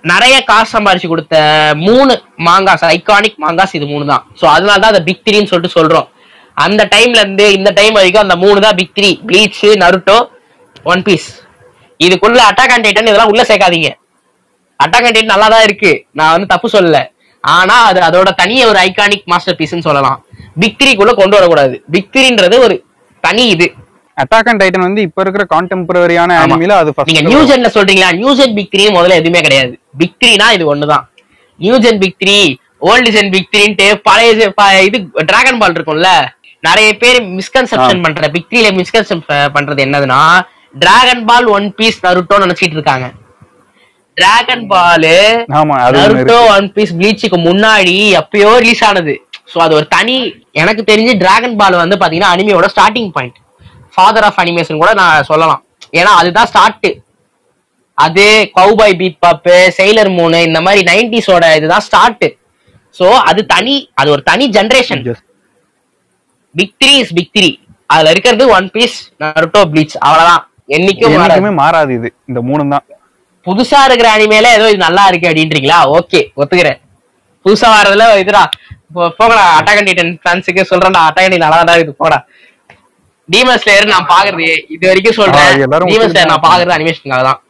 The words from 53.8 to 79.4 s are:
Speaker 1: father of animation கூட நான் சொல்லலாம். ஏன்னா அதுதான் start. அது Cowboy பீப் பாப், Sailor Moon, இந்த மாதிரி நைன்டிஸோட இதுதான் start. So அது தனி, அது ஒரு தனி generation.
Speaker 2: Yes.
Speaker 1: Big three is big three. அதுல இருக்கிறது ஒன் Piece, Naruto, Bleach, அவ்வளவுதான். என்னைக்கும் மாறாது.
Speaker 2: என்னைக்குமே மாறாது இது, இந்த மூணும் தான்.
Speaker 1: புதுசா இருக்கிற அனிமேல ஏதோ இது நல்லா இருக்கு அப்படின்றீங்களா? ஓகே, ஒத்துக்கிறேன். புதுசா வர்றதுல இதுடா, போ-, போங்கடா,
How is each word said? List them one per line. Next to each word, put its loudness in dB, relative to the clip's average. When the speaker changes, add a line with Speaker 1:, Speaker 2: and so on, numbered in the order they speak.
Speaker 1:
father 2
of -6
animation -4
கூட 2
நான் 2
சொல்லலாம். -2
ஏன்னா 2
அதுதான் 0
start. 0
அது 0
Cowboy 2
பீப் -6
பாப், 0
Sailor 2
Moon, 0
இந்த -2
மாதிரி 2
நைன்டிஸோட 0
இதுதான் -2
start. 0
So -2
அது -2
தனி, -2
அது -2
ஒரு -2
தனி -2
generation. -2
Speaker 2:
Yes. -10
Speaker 1:
Big -6
three 0
is -10
big -4
three. 0
அதுல 2
இருக்கிறது 0
ஒன் 2
Piece, -4
Naruto, -2
Bleach, -2
அவ்வளவுதான். 2
என்னைக்கும் 0
மாறாது. 2
Speaker 2:
என்னைக்குமே -2
மாறாது 0
இது, -8
இந்த -8
மூணும் -4
தான். -6
Speaker 1:
புதுசா 0
இருக்கிற 2
அனிமேல 2
ஏதோ 2
இது 2
நல்லா 2
இருக்கு 0
அப்படின்றீங்களா? 0
ஓகே, 0
ஒத்துக்கிறேன். -2
புதுசா 2
வர்றதுல 2
இதுடா, 2
போ-, -2
போங்கடா, 2